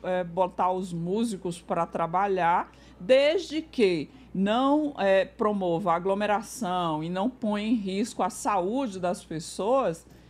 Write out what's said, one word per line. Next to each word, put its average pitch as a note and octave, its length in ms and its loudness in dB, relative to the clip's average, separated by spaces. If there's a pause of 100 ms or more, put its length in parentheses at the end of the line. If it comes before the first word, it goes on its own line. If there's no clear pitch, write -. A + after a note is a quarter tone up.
é, F3+ 220 -2
botar F3+ 480 0
os F#3 200 -4
músicos F3+ 720 -4
pra F3 240 -2
trabalhar, F3+ 840 0 (280)
desde C#4+ 640 2
que F#3 480 0 (240)
não, C4+ 680 2
é, F#3+ 260 4
promova F#3+ 680 0
a - 20 4
aglomeração F3+ 1080 -2
e E3 60 -6
não F#3 180 -2
põe G#3 420 -4
em A#3 40 2
risco G3+ 480 -2
a F#3 80 0
saúde G#3 680 -2
das F3 240 -2
pessoas, F#3 840 -2 (240)